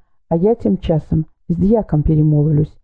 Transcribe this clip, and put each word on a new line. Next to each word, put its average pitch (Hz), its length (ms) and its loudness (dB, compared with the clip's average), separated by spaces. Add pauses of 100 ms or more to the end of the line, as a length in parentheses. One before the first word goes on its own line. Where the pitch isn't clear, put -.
(280)
а 165 80 -2
я 202 180 2
тем 202 240 -2
часом 160 480 -2 (220)
с 170 80 -4
дьяком 190 480 0
перемолвлюсь, 151 680 0 (120)